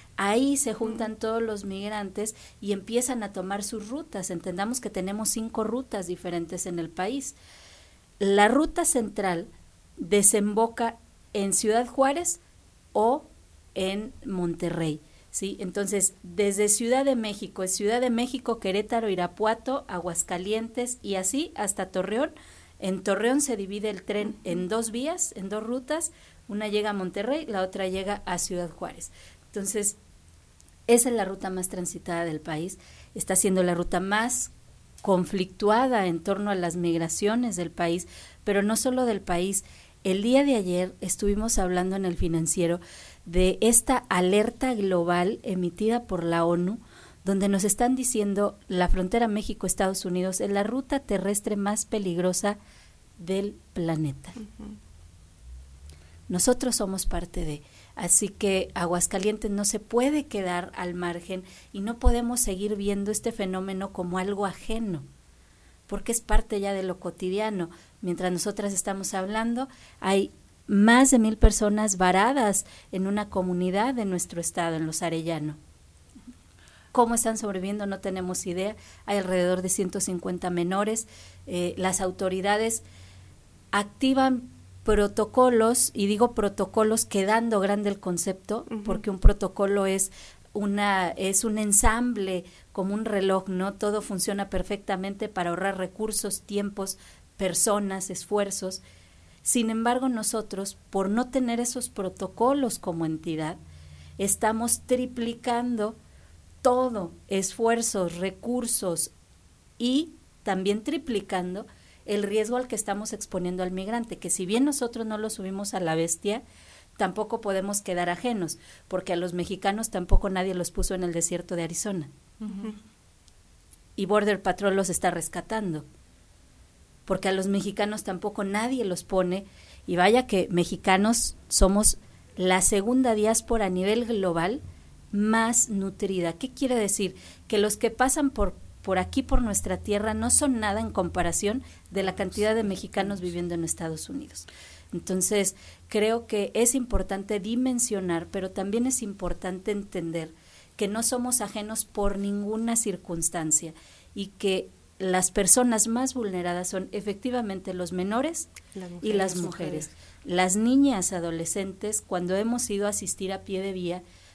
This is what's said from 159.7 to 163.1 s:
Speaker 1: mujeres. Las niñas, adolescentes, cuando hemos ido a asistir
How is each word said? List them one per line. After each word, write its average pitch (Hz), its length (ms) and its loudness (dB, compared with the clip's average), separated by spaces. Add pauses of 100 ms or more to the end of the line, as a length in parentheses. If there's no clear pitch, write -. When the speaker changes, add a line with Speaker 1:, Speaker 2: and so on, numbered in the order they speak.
Speaker 1:
mujeres. - 20 -12 (340)
Las 185 320 2
niñas, 247 580 4
adolescentes, 185 880 -4
cuando 180 340 -2
hemos 226 340 0
ido 202 180 0
a 208 40 0
asistir 190 420 -4